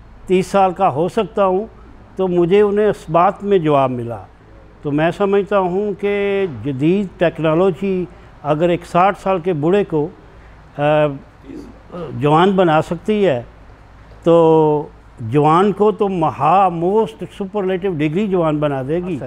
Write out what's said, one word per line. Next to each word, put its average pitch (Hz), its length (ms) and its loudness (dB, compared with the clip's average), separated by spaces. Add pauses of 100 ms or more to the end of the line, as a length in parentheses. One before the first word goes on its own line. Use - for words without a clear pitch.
(280)
तीस 185 220 0
साल 190 220 2
का 190 140 0
हो 156 220 0
सकता 202 360 -2
हूँ? 190 240 0 (500)
तो 185 100 0
मुझे 180 340 4
उन्हें 208 280 2
इस - 200 -6
बात 185 340 0
में 202 180 2
जवाब 139 280 2
मिला। 117 360 -10 (580)
तो 147 60 -6
मैं 156 200 0
समझता 202 460 0
हूँ 190 480 -2
कि 202 420 -2 (180)
जदीद 160 440 0 (100)
टेक्नोलॉजी 175 880 0 (360)
अगर 151 260 0
एक 170 140 -2
साठ 185 320 0
साल 190 240 -2
के 180 120 -2
बूढ़े 175 320 0
को, 156 200 -2
अ, 180 60 -8 (2000)
जवान 160 380 2
बना 165 240 4
सकती 208 420 -4
है, 131 200 2 (840)
तो 160 680 4 (320)
जवान 151 500 2
को 208 200 2
तो 202 160 -2
महा, 175 600 0
most 180 500 -2
superlative 190 720 -4
degree 156 360 -2
जवान 160 320 0
बना 143 220 -2
देगी। 170 340 -4 (100)